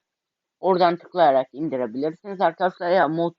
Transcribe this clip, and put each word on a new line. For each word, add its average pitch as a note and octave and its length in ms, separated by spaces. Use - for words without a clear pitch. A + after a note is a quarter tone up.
Oradan F3 360
tıklayarak C#3+ 560
indirebilirsiniz C#3+ 880
arkadaşlar. F3+ 500
Ya F3 180
mod E3 300